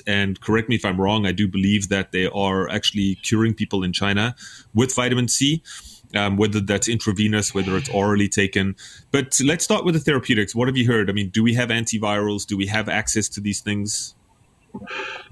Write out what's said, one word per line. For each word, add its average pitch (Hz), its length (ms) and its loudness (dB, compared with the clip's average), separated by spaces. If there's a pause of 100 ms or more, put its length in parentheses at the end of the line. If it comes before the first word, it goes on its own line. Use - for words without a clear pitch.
And 101 340 0
correct 110 280 0
me 117 80 2
if - 80 -4
I'm 95 160 0
wrong, 101 260 2
I 92 60 2
do 95 160 0
believe 98 400 2
that 95 240 -2
they 92 160 0
are 95 420 0
actually 101 460 -2
curing 110 380 0
people 104 280 -2
in 90 100 -2
China 101 440 0 (360)
with 131 220 2
vitamin 123 320 0
C, 143 380 0 (500)
um, 101 220 2
whether 104 240 2
that's 101 260 0
intravenous, 107 680 0
whether 95 220 0
it's - 120 -2
orally 101 400 2
taken. 98 480 0 (340)
But 135 340 0
let's 165 200 2
start 214 200 0
with 175 100 2
the 160 60 2
therapeutics. 120 540 0
What 120 140 0
have 135 80 -2
you 123 100 2
heard? 110 240 2
I - 20 -2
mean, 101 180 -2
do 110 120 2
we 113 120 4
have 120 160 0
antivirals? 104 760 -2
Do 101 100 -4
we 98 100 0
have 107 220 -2
access 104 420 -2
to 104 100 -12
these 101 200 -4
things? 104 540 -6 (1160)